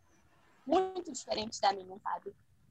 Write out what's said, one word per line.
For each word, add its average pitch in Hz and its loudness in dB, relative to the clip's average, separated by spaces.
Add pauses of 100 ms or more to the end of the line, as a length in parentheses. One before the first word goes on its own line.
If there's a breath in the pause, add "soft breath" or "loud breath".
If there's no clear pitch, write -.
(640)
muito 370 2
diferente 220 -6
da 202 6
minha, 190 -10
sabe? 180 -6 (380)